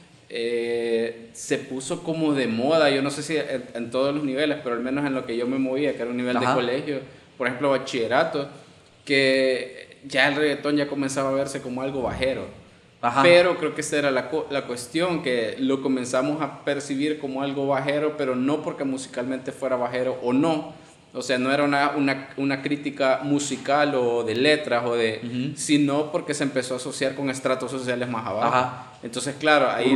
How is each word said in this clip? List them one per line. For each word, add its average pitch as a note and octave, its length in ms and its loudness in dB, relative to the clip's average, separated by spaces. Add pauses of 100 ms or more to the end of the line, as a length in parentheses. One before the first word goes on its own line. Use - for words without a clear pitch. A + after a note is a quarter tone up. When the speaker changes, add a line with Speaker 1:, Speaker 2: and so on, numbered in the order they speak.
(360)
Speaker 1:
eh, A#2 960 -2
se - 260 -4
puso C3+ 440 -8
como D#3+ 300 0
de C3 140 2
moda, C#3+ 420 4
yo C#3 140 2
no C#3 80 -2
sé D3 100 -8
si D#3 160 -2
en, C3+ 260 -4 (120)
en A#2 160 -6
todos C#3 240 0
los D3+ 80 -4
niveles, C#3+ 400 0
pero A#2+ 120 -2
al A#2 60 -4
menos C3+ 240 -2
en C3+ 80 0
lo B2+ 140 -4
que A#2 100 -2
yo A#2+ 100 0
me C3+ 120 -2
movía, C3+ 360 0
que - 60 -6
era A#2 80 -4
un B2 80 -4
nivel B2 200 -2
Speaker 2:
Ajá. A#2+ 120 4
Speaker 1:
de - 60 4
colegio, C3 440 -2 (380)
por B2 100 -2
ejemplo, C3+ 220 0
bachillerato, C3 800 0 (560)
que C3 1040 2
ya C3+ 200 4
el C#3+ 80 2
reggaetón D3 400 2
ya C#3+ 120 2
comenzaba C#3 420 -2
a C3+ 40 0
verse C#3 280 -2
como B2+ 200 -6
algo C3+ 200 -4
bajero. A2+ 440 -2 (560)
Speaker 2:
Ajá. A#2+ 200 2
Speaker 1:
Pero F3 360 8
creo D3 180 -2
que D3+ 60 -6
esa D3+ 160 -2
era C#3+ 140 2
la B2+ 180 0
co-, D#3 200 -2
la C#3 160 -2
cuestión, D#3+ 580 -2
que A#2+ 360 0
lo C3+ 220 2
comenzamos C3 600 0
a C3+ 220 -8
percibir C#3+ 560 -2
como C3+ 240 -6
algo C#3 240 -2
bajero, C#3+ 500 0
pero C3 180 0
no C#3+ 280 0
porque D#3 220 -6
musicalmente C3 640 -6
fuera C3 240 -2
bajero B2 480 -2
o A#2+ 80 0
no. D3+ 420 0 (400)
O B2+ 80 -8
sea, B2+ 160 0
no B2+ 160 2
era C#3+ 100 4
una, C#3+ 280 4
una, C#3 460 0
una C#3 260 0
crítica C#3+ 580 0
musical C#3+ 720 0
o A#2+ 300 2
de A2 120 -2
letras, B2+ 500 2
o A#2 100 0
de, A2+ 260 0
Speaker 2:
Ujú. B2 360 -6
Speaker 1:
sino D3 540 2
porque C#3 220 -4
se D3+ 100 -2
empezó C3 320 -2
a - 20 -6
asociar C3+ 360 -4
con C#3 160 -2
estratos C3 400 -2
sociales B2 400 -2
más A#2 160 -4
abajo. A2+ 300 0
Speaker 2:
Ajá. B2+ 320 0 (160)
Speaker 1:
Entonces, B2 340 -6
claro, C#3+ 320 6
ahí A#2 260 2